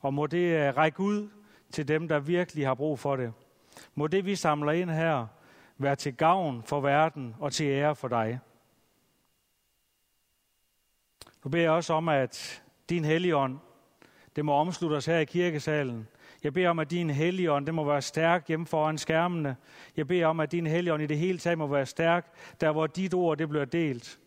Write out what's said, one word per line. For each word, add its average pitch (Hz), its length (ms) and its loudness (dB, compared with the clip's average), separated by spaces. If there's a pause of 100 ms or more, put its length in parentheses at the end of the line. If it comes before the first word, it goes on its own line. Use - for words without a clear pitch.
Og 139 120 -2
må 147 140 0
det, 165 400 2
øh, 131 100 0
række 156 220 2
ud 208 300 0 (420)
til 147 160 -4
dem, 156 200 0
der 151 120 2
virkelig 156 460 -2
har 131 100 2
brug 143 240 -4
for 143 160 -2
det. 120 180 -4 (600)
Må 147 120 0
det, 185 180 0
vi 196 100 0
samler 147 360 0
ind 175 180 0
her, 156 380 0 (500)
være 139 180 0
til 135 200 -8
gavn 156 480 2
for 143 180 -2
verden 143 580 0
og 143 140 -4
til 156 120 -2
ære 143 300 0
for 135 120 -10
dig. 117 320 -2 (3000)
Nu 143 60 -8
beder 170 140 2
jeg 160 80 4
også 165 220 2
om, 165 160 0
at - 540 -2 (260)
din 165 160 0
Helligånd, 156 540 2 (760)
det 151 100 -2
må 147 80 2
omslutte 156 420 0
os 139 100 -2
her 165 140 2
i 156 60 2
kirkesalen. 147 840 -2 (360)
Jeg 151 100 -2
beder 180 160 2
om, 165 100 0
at 151 120 -4
din 170 180 -2
Helligånd, 156 560 0
det 160 80 -4
må 160 100 0
være 143 180 2
stærk 165 460 2
hjemme 160 180 -2
foran 156 320 0
skærmene. 160 580 0 (420)
Jeg 151 100 -2
beder 170 200 2
om, 160 120 2
at 151 120 0
din 170 160 -2
Helligånd 165 360 0
i 151 40 -4
det 147 100 0
hele 180 200 0
taget 170 200 0
må 156 100 -2
være 139 180 0
stærk, 170 480 0 (280)
der 156 100 4
hvor 156 160 2
dit 180 260 -2
ord, 175 240 2
det 156 120 -2
bliver 147 160 -2
delt. 139 600 -4